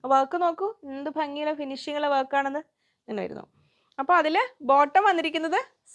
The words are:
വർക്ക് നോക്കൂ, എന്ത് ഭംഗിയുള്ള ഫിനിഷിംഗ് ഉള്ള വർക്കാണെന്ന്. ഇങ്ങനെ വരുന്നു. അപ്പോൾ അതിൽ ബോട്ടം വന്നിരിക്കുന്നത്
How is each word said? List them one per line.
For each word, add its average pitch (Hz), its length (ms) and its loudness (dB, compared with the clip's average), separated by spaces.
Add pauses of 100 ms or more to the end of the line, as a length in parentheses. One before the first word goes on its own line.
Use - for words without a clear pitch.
(120)
വർക്ക് 269 320 2
നോക്കൂ, 349 240 -2 (240)
എന്ത് 277 260 -8
ഭംഗിയുള്ള 302 440 -4
ഫിനിഷിംഗ് 285 400 -6
ഉള്ള 294 120 2
വർക്കാണെന്ന്. 277 480 0 (440)
ഇങ്ങനെ 220 200 -6
വരുന്നു. - 180 -12 (560)
അപ്പോൾ 277 200 2
അതിൽ 311 160 0 (340)
ബോട്ടം 285 380 4
വന്നിരിക്കുന്നത് 330 500 0 (360)